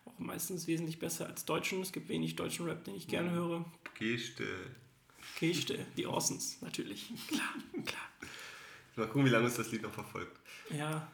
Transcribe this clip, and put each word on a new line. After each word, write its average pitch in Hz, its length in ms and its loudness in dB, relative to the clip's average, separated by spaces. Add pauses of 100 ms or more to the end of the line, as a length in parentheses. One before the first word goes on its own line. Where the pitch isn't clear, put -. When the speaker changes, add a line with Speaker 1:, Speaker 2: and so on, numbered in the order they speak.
Speaker 1:
auch - 120 -18
meistens 175 480 -4
wesentlich 160 320 0
besser 170 300 -2
als - 160 -8
deutschen. 170 380 2
Es 185 100 -4
gibt - 160 -6
wenig 160 260 2
deutschen 170 320 -2
Rap, 160 160 -2
den 196 140 -6
ich 175 100 -8
gerne 175 240 2
Speaker 2:
Mhm. 175 40 2
Speaker 1:
höre. 170 300 2 (320)
Speaker 2:
Geste. 113 480 0 (960)
Speaker 1:
Geste, - 480 2 (100)
die - 120 0
Orsons, - 540 2
natürlich. - 500 -6 (160)
Klar, - 580 -2
klar. - 160 -4 (960)
Speaker 2:
Mal 110 100 4
gucken, 139 180 6
wie 131 60 12
lange 113 160 10
uns 120 100 4
das 113 160 0
Lied 110 100 0
noch - 100 -2
verfolgt. - 460 -6 (320)
Speaker 1:
Ja. 151 440 0